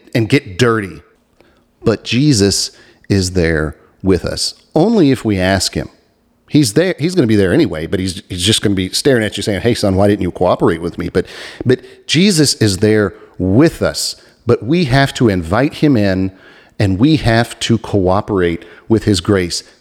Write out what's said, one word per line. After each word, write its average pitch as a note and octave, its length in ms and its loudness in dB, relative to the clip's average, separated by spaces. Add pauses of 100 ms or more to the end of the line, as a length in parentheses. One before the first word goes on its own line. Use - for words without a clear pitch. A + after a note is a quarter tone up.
(140)
and A2+ 160 0
get G#2+ 280 -2
dirty. G#2+ 440 -2 (800)
But G#2 200 -2
Jesus A2+ 760 0 (320)
is F#2+ 220 0
there D#2+ 460 -2 (260)
with F#2 220 0
us, - 280 -6 (220)
only F3 360 2
if - 140 -2
we G2+ 140 0
ask F#2 340 0
him. C#2+ 160 -6 (600)
He's C#3 240 2
there. F3 260 0
He's F3+ 160 -2
gonna C3+ 120 4
be A2 80 2
there G2 160 2
anyway, E2+ 360 0
but F#2 120 -4
he's, F#2 280 -6
he's F2+ 160 -8
just G#2+ 180 0
gonna G2+ 140 0
be F#2 140 -2
staring B2 340 0
at G#2 120 -4
you G2 80 -8
saying, F#2+ 180 -4
"Hey, A#2+ 120 0
son, G2 220 0
why G2+ 120 4
didn't G2+ 140 2
you F2+ 100 -4
cooperate F#2 500 0
with F2 160 -6
me?" E2+ 120 -8
But, F#2 160 -2 (400)
but - 420 -4
Jesus D#3 480 2
is G2+ 220 0
there G#2+ 360 2 (240)
with G#2+ 440 2
us, - 340 -4 (300)
but A#2 180 0
we D#3+ 220 0
have C3+ 300 2
to B2 120 2
invite G2 480 0
him C#3+ 220 2
in, F#2+ 400 0 (400)
and F#2+ 220 0
we D3 180 4
have A#2 440 0
to A2+ 180 0
cooperate F#2 840 0 (240)
with A2 180 0
his F#2+ 160 0
grace. F#2 420 0 (180)